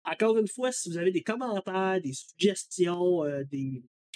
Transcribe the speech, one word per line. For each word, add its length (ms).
Encore 340
une 120
fois, 240
si 160
vous 80
avez 140
des 120
commentaires, 800
des 120
suggestions, 1080
euh, 220
des 360